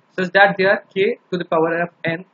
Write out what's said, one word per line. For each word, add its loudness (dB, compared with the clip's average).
such -4
that 6
they 0
are 0
K -2
to -4
the -6
power -2
of -6
N -6